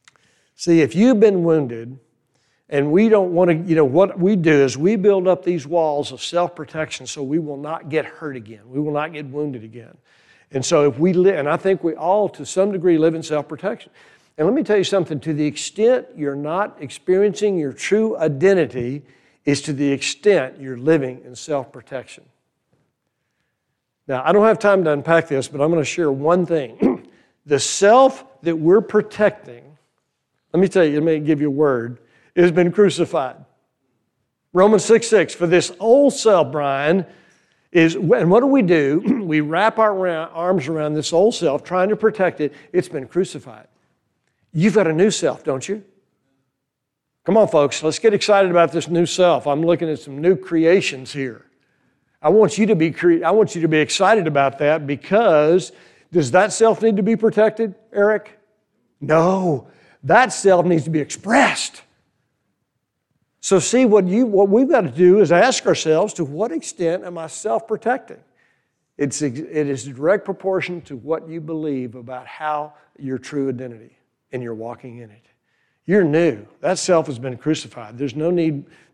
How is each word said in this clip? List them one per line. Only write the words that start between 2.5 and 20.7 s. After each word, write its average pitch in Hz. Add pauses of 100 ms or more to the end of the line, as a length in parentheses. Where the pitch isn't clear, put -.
and 143
we 208
don't 196
want 175
to, 160
you 170
know, 156
what 165
we 190
do 160
is 135
we 180
build 196
up 180
these 170
walls 151
of 127
self-protection 160
so 147
we 143
will 147
not 151
get 143
hurt 147
again. 110
We 131
will 151
not 151
get 151
wounded 135
again. 113 (560)
And 131
so 147
if 117
we 175
li-, 180
and 147
I 156
think 190
we 160
all, 190
to -
some 196
degree, 180
live 160
in 165
self-protection. 151 (480)
And 151
let 220
me 285
tell 208
you 190
something, 160
to 160
the 147
extent 226
you're 139
not 156
experiencing 196
your 143
true 220
identity 143 (420)
is 143
to 156
the 143
extent 139
you're 131